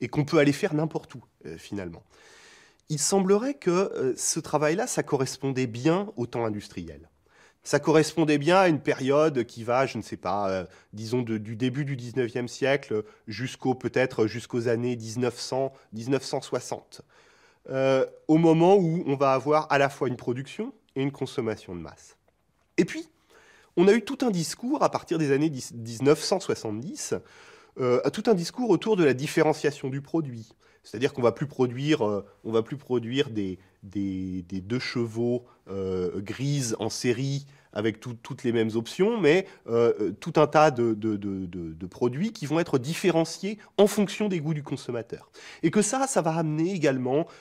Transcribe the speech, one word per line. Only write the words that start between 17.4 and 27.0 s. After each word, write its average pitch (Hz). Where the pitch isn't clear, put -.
euh, 135
au 156
moment 165
où 175
on 139
va 139
avoir 147
à 139
la 139
fois 139
une 127
production 139
et 135
une 139
consommation 110
de 85
masse. -
Et 175
puis, -
on 180
a 202
eu 233
tout 269
un 247
discours 240
à 156
partir 165
des 143
années 147
dix, 131
dix-neuf 120
cent 190
soixante-dix, 120